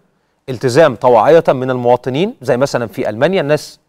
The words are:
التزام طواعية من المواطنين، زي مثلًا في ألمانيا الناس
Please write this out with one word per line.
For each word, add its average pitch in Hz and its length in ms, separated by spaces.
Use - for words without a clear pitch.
التزام 131 460
طواعية 127 520
من 131 220
المواطنين، 127 720
زي 123 160
مثلًا 123 300
في - 220
ألمانيا 156 320
الناس 147 480